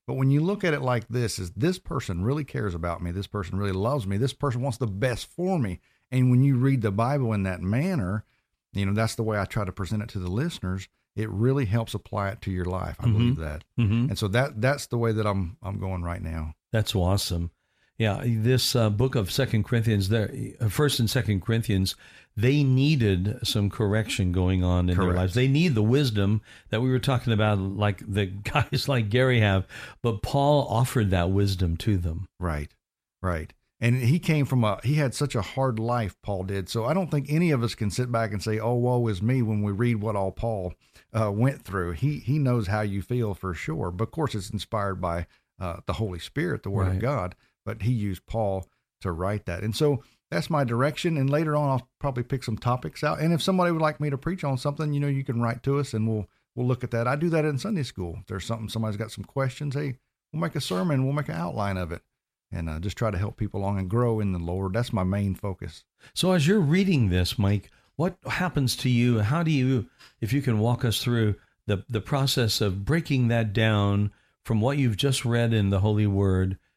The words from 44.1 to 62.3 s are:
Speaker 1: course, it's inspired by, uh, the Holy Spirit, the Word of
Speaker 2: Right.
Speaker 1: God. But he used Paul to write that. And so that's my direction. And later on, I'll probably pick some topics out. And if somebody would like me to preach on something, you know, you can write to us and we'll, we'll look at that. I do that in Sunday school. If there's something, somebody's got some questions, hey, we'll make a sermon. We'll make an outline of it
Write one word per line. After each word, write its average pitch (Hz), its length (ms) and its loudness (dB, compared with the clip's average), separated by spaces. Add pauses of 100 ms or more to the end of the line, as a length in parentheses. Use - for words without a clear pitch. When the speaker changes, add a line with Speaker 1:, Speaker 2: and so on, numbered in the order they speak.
Speaker 1:
course, 151 240 -4
it's 95 160 -8
inspired 98 500 -4
by, 85 240 -2 (340)
uh, 87 180 -6 (100)
the 92 60 -2
Holy 90 260 -4
Spirit, 147 440 -4
the 101 60 -6
Word 95 180 0
of 92 60 0
Speaker 2:
Right. 92 80 -2
Speaker 1:
God. 107 340 -2 (300)
But 110 180 -8
he 120 80 2
used 101 340 -4
Paul 98 420 -2 (340)
to 92 100 -4
write 95 340 -4
that. 85 180 -6
And 107 120 -4
so 143 280 2 (280)
that's 165 180 -2
my 147 140 0
direction. 143 540 0
And 135 120 0
later 151 260 0
on, 147 140 0
I'll 131 180 -2 (120)
probably 127 240 -4
pick 127 200 -4
some 110 140 -4
topics 123 460 -4
out. 156 160 -2
And 170 140 2
if 160 80 0
somebody 180 300 2
would 160 120 0
like 151 160 0
me 147 100 -2
to 139 80 -2
preach 180 260 -6
on 139 140 0
something, 147 360 -2
you 143 60 0
know, 143 80 0
you 135 160 0
can 117 180 -2
write 120 220 -2
to 139 160 2
us 139 140 -4
and 110 140 0
we'll, 107 200 -2 (280)
we'll 123 120 -2
look 127 160 0
at 120 80 -8
that. 120 160 0
I 135 80 2
do 165 140 0
that 160 160 2
in 143 140 0
Sunday 196 240 -2
school. 87 380 -8
If - 60 -18
there's 98 180 -8
something, 110 240 -6
somebody's 110 280 -4
got 107 140 -8
some 104 140 -12
questions, 135 500 -4
hey, 143 220 -4 (360)
we'll 156 80 -4
make 170 140 -2
a 139 60 -2
sermon. 175 420 0
We'll 135 100 0
make 147 160 -2
an - 60 -6
outline 104 420 -2
of 87 140 -4
it - 100 -8 (500)